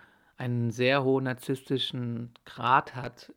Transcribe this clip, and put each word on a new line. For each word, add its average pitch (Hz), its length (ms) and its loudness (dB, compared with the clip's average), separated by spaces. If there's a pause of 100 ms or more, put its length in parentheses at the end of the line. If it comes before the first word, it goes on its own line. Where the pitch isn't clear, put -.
(380)
einen 120 320 -2
sehr 127 340 2
hohen 135 200 4
narzisstischen 123 1080 -4 (140)
Grad 127 480 2
hat, 123 440 -12